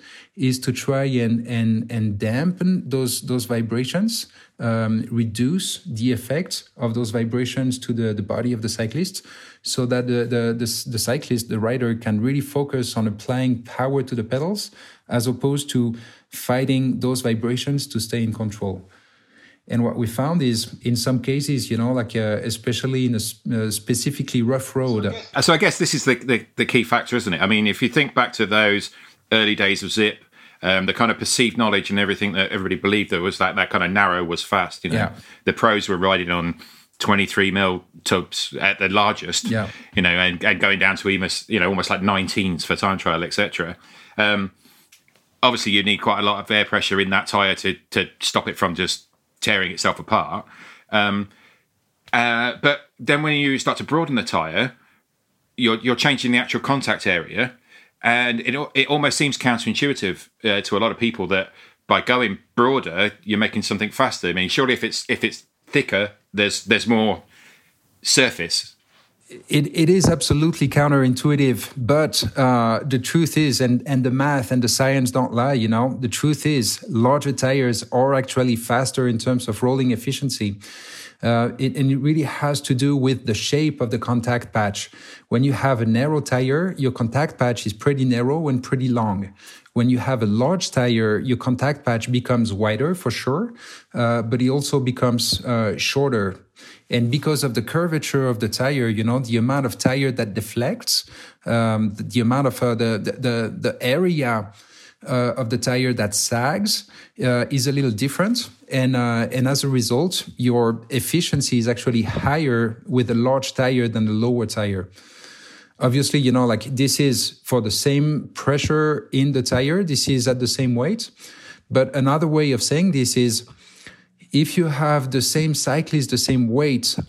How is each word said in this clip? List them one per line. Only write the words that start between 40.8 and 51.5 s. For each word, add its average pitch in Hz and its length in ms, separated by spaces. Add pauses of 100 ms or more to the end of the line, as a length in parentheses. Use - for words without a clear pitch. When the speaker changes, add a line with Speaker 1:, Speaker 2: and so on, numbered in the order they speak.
Speaker 2:
to 101 120
almost, 95 400
you 107 100
know, 90 100
almost 92 220
like 95 100
nineteens 95 640
for 92 100
time 95 220
trial, 85 260
et 82 100
cetera. 87 440 (400)
Um, 104 340 (920)
obviously, 117 280
you 101 120
need 104 180
quite 101 180
a 101 40
lot 101 200
of - 80
air 104 140
pressure 98 340
in 95 120
that 95 160
tyre 98 280
to, 92 220 (140)
to 95 180 (100)
stop - 280
it 98 100
from 90 180
just 87 300 (340)
tearing 95 320
itself 90 260
apart. 85 480 (460)
Um, 101 380 (840)